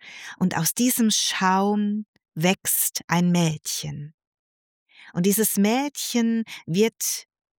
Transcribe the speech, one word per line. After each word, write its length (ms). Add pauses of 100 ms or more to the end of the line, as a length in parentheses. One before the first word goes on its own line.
(380)
Und 180
aus 180
diesem 360
Schaum 960 (380)
wächst 680
ein 220
Mädchen. 840 (1000)
Und 140
dieses 300
Mädchen 880 (220)
wird 600 (320)